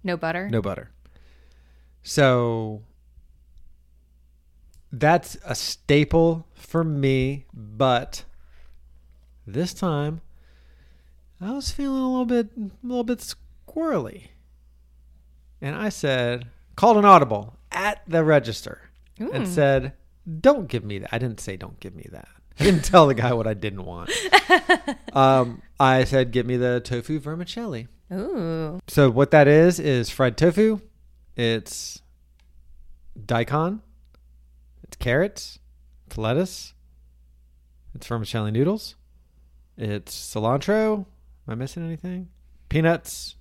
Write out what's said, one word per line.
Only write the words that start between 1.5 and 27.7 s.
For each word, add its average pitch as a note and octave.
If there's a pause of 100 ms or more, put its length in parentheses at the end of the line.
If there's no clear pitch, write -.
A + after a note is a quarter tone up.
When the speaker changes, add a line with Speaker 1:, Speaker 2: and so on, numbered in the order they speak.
Speaker 2:
So A#2 (2000)
that's D3+
a -
staple E3
for -
me, C3+
but A#2+ (1200)
this C#3
time D#3 (1200)
I F#3+
was C#4
feeling C4+
a B3+
little B3+
bit, A#3
a G#3 (180)
little B3
bit A#3 (480)
squirrely. D4 (1300)
And C#3+
I G#3
said, B2 (280)
called A3
an G3+
audible A#2 (160)
at G3+
the D#3+
register C#3 (280)
and B3 (140)
Speaker 1:
Mm. -
Speaker 2:
said, C#3 (460)
"Don't B3+
give A2+
me G2+
that." G2
I A#2
didn't A#2
say, G2
"Don't F#2+
give -
me -
that." - (320)
I D3
didn't F3+
tell E3
the C3+
guy A#2+
what A2
I G#2+
didn't G2
want. F2
Speaker 1:
<laughs> A#4 (920)
Speaker 2:
Um, C3 (160)
I C3
said, C3
"Get A#2+
me B2
the B2
tofu B2
vermicelli." D#3+ (260)